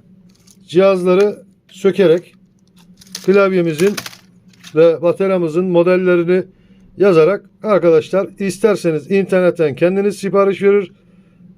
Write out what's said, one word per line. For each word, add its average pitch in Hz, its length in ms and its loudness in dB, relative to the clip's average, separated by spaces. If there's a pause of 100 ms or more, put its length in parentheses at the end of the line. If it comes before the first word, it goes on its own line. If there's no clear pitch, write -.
(680)
cihazları 190 760 0 (240)
sökerek 180 680 0 (920)
klavyemizin 190 680 0 (800)
ve 160 260 2
bataryamızın 175 640 -2
modellerini 180 760 0 (540)
yazarak 180 480 2 (180)
arkadaşlar 175 680 0 (100)
isterseniz 175 720 -4
internetten 175 640 0
kendiniz 190 420 -2
sipariş 196 440 -2
verir, 196 300 0 (680)